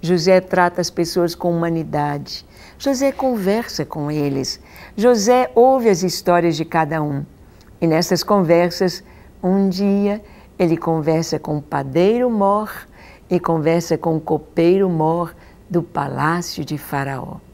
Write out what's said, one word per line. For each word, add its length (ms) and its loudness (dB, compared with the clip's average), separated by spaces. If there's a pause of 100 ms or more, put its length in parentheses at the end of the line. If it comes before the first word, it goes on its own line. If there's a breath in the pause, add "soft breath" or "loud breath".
José 400 4
trata 400 0
as 100 -2
pessoas 440 -2
com 160 -2
humanidade. 960 -4 (320 loud breath)
José 340 0
conversa 720 -2
com 260 -6
eles. 480 -2 (380 loud breath)
José 580 4
ouve 340 6
as 140 2
histórias 540 2
de 80 -4
cada 380 -2
um. 220 -4 (560 soft breath)
E 60 0
nessas 360 0
conversas, 840 2 (380 loud breath)
um 260 2
dia, 540 0 (360 loud breath)
ele 180 2
conversa 640 -2
com 200 -6
o 40 -8
padeiro 680 0
mor 400 0 (600 loud breath)
e 80 2
conversa 600 0
com 180 -2
o 40 -2
copeiro 680 0
mor 460 -2 (340 loud breath)
do 140 -2
palácio 800 -4
de 140 -8
Faraó. 580 -8 (180)